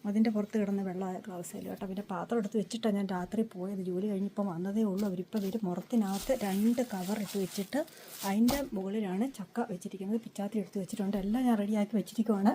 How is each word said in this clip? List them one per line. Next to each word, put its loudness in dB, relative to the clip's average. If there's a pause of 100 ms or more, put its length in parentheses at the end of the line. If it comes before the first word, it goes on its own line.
അതിൻ്റെ 4
പുറത്ത് -2
കിടന്ന 0
വെള്ളമായ -4
ഗ്ലൗസ് -8
ആയില്ല -8
കേട്ടോ. -8
പിന്നെ -6
പാത്രം -2
എടുത്ത് -2
വെച്ചിട്ടാണ് 0
ഞാൻ 0
രാത്രി -2 (120)
പോയത്. -4
ജോലി 0
കഴിഞ്ഞിപ്പം 0
വന്നതേ 0
ഉള്ളൂ. 0
അവരിപ്പോൾ -2
വരും. -2
മുറത്തിനകത്ത് 0 (100)
രണ്ട് 4 (120)
കവർ -2
ഇട്ട് -4
വെച്ചിട്ട് -2 (480)
അതിൻ്റെ 4 (180)
മുകളിലാണ് -2 (120)
ചക്ക -4
വെച്ചിരിക്കുന്നത്. -4
പിച്ചാത്തി -2
എടുത്ത് -6
വെച്ചിട്ടുണ്ട്. -2
എല്ലാം 2
ഞാൻ 6
റെഡിയാക്കി 2
വെച്ചിരിക്കുവാണ്. 4